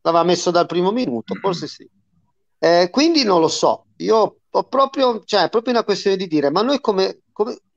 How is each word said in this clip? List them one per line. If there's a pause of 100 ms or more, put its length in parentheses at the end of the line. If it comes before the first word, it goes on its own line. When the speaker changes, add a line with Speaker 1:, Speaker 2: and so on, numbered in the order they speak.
Speaker 1:
L'aveva
messo
dal
primo
minuto,
Speaker 2:
<clears throat>
Speaker 1:
forse
sì. (720)
Eh,
quindi
non
lo
so, (120)
io (140)
ho
proprio,
cioè,
è
proprio
una
questione
di
dire,
ma
noi
come, (120)
come, (180)